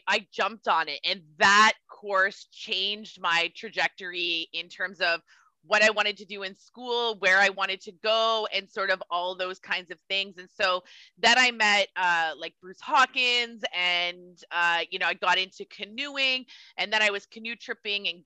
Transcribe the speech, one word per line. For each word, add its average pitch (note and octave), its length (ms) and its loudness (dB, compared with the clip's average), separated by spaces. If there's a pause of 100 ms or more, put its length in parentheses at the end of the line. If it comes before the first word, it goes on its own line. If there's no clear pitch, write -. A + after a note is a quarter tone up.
I G3+ 240 0
jumped G#3+ 380 -4
on D#3+ 220 2
it. C#3+ 140 -8
And F#3 180 -4 (160)
that G#3 340 8 (160)
course G3 640 -2
changed G3+ 640 -6
my E3+ 380 0
trajectory F3 960 -4
in E3+ 160 -10
terms F#3 320 -8
of E3+ 220 0 (400)
what G#3 200 2
I G#3+ 80 8
wanted G#3 280 -2
to G#3 80 -18
do G3 160 -10
in F#3+ 120 -10
school, A#3+ 640 -6
where F#3 200 4
I G3 100 6
wanted F#3+ 340 -4
to G#3 100 -18
go, A3 600 0
and G3 180 -6
sort G3 200 -4
of F#3 200 -2
all F3 240 -2
those F#3 240 -6
kinds F3+ 320 -6
of F3 80 -14 (100)
things. G3 280 -4
And F#3 140 -20
so F#3 340 0 (320)
then A3+ 220 4
I B3 120 4
met, G#3 460 2
uh, E3+ 400 0
like, E3 240 -12
Bruce F#3 200 -18
Hawkins, B3 840 0 (100)
and, F3+ 640 -2 (120)
uh, E3+ 400 0
you F#3 80 -6
know, F#3 80 0
I E3+ 80 0
got F3+ 240 0
into F#3+ 260 -6
canoeing, C4 800 -6 (320)
and F#3 160 -6
then G#3+ 100 2
I G#3+ 80 2
was G3+ 140 -4
canoe A3+ 320 -14
tripping G3+ 500 -8
and E3+ 200 -10